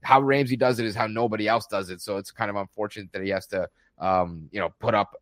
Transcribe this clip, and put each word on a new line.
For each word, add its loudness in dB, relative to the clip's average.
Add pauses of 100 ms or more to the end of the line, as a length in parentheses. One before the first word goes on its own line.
how 6
Ramsey 4
does 4
it 0
is -2
how 0
nobody 0
else 2
does -4
it. -12
So -6
it's -10
kind -4
of -4
unfortunate -8
that -8
he -4
has -4
to, -4 (280)
um, 0
you -6
know, -2 (100)
put 0
up -2